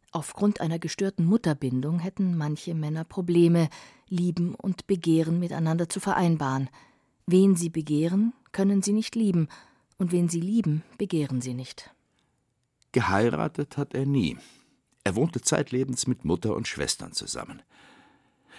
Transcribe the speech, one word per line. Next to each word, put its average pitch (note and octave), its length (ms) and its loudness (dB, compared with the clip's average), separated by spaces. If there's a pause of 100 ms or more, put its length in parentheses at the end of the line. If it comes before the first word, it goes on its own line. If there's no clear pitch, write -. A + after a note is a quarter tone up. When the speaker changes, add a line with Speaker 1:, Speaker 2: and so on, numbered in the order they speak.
(100)
Speaker 1:
Aufgrund G3+ 500 -2
einer E3 180 -2
gestörten F#3 460 -2
Mutterbindung D3+ 720 0
hätten F3+ 380 -2
manche D3+ 380 -4
Männer D#3 300 -4
Probleme, E3+ 640 4 (400)
Lieben F3 460 0
und - 320 -6
Begehren E3 520 2
miteinander E3 500 0
zu - 120 -6
vereinbaren. D3+ 680 0 (580)
Wen F#3+ 280 6
sie E3+ 160 0
begehren, E3 640 0 (160)
können G3 320 2
sie G3+ 100 -2
nicht A3 220 -2
lieben, F#3 340 2 (500)
und F3+ 120 0
wen F3 180 2
sie E3 120 -2
lieben, F3 420 0 (160)
begehren D3 420 -2
sie B2 140 -6
nicht. - 400 -14 (960)
Speaker 2:
Geheiratet A2 840 0
hat C#3+ 180 -6
er C3+ 100 -2
nie. C3+ 320 0 (680)
Er F#2+ 120 0
wohnte D3+ 240 0
zeitlebens C3 640 -2
mit - 180 -2
Mutter E2+ 320 0
und - 120 -6
Schwestern - 440 -6
zusammen. - 500 -10 (960)